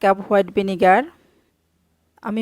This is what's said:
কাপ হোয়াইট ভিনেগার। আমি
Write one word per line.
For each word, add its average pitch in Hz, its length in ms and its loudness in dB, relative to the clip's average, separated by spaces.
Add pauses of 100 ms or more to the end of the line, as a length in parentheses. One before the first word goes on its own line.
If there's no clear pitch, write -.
কাপ 196 240 2
হোয়াইট 196 220 0 (100)
ভিনেগার। 196 440 2 (1200)
আমি 214 200 -6